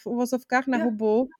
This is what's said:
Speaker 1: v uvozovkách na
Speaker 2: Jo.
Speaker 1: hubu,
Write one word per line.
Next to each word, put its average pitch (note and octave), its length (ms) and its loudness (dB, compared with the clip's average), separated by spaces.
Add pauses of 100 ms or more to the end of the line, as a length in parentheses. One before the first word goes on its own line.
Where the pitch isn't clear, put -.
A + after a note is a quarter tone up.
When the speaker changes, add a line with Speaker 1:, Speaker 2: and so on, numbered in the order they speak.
Speaker 1:
v - 40 -10
uvozovkách B3 600 -2
na B3+ 120 0
Speaker 2:
Jo. A3 60 0
Speaker 1:
hubu, A3 440 2 (120)